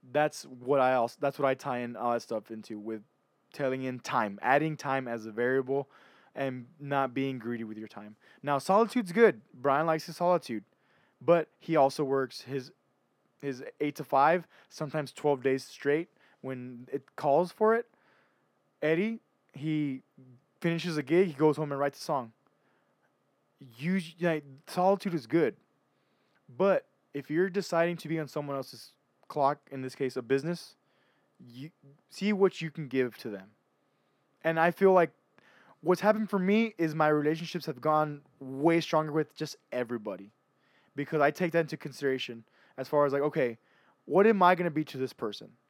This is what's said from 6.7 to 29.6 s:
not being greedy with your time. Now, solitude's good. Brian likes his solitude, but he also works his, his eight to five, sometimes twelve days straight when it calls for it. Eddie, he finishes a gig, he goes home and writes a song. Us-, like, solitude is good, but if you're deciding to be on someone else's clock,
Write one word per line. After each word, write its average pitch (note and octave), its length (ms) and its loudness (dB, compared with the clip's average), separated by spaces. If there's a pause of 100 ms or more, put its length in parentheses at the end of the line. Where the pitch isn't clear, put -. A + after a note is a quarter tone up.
not C#3 320 -2
being C3+ 280 -4
greedy A#2 240 -6
with G#2+ 120 -12
your G#2+ 120 -12
time. G#2+ 260 -18 (280)
Now, C#3+ 160 0
solitude's G3+ 540 2
good. F3+ 280 6 (120)
Brian C#3 320 0
likes D#3+ 220 -2
his E3 100 -14
solitude, E3+ 460 0 (580)
but E3 280 4 (100)
he - 180 -4
also C#3 280 4
works C3+ 380 -2
his, B2 280 -10 (720)
his C3+ 200 -8 (180)
eight D3 160 -4
to D3 80 -10
five, D#3 420 2 (240)
sometimes D3 420 -6
twelve C#3+ 300 0
days C3+ 220 2
straight D3+ 440 -2 (320)
when B2+ 520 -12
it C3+ 100 -6 (140)
calls D#3+ 340 2
for A3 240 2
it. A#3 120 -2 (960)
Eddie, F#3+ 380 0 (360)
he D3 480 -4 (580)
finishes E3+ 360 -2
a D3 60 -4
gig, E3 240 4
he E3 60 -6
goes C#3+ 240 2
home D3 160 -4
and C#3 80 -4
writes C#3+ 180 -2
a - 60 -16
song. B2+ 260 -4 (1300)
Us-, D#3+ 600 -6
like, D#3+ 240 -2 (240)
solitude F#3+ 460 2
is C3 120 -4
good, C#3 300 2 (1000)
but F3+ 300 2 (260)
if C#3 160 -10
you're F3 220 0
deciding E3+ 480 0
to - 100 -12
be E3 120 -2
on D3 80 -6
someone C#3+ 280 -6
else's - 360 -12 (340)
clock, D3 320 0 (140)